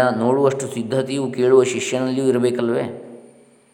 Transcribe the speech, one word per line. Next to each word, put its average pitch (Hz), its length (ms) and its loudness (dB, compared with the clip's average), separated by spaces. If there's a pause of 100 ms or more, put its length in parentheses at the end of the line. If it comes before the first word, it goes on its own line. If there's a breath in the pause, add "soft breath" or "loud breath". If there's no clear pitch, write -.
(160)
ನೋಡುವಷ್ಟು 135 500 0
ಸಿದ್ಧತೆಯು 127 680 -4
ಕೇಳುವ 123 320 6
ಶಿಷ್ಯನಲ್ಲಿಯೂ 127 640 -2
ಇರಬೇಕಲ್ವೇ? 120 580 0 (880)